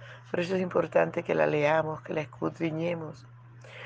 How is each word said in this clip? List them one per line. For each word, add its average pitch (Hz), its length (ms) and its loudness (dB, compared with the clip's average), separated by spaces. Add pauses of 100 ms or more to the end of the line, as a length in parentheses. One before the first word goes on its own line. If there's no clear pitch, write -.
(300)
Por - 80 0
eso 175 160 0
es 185 80 2
importante 170 600 2
que 170 100 0
la 156 140 6
leamos, 151 540 2
que - 120 -8
la 156 60 0
escudriñemos, 160 1040 -4 (600)